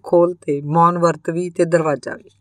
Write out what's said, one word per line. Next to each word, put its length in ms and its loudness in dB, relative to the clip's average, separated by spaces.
ਖੋਲ 300 2
ਤੇ 280 -6
ਮੌਨ 360 2
ਵਰਤ 320 -2
ਵੀ 200 -4
ਤੇ 160 0
ਦਰਵਾਜ਼ਾ 500 -2
ਵੀ। 140 -20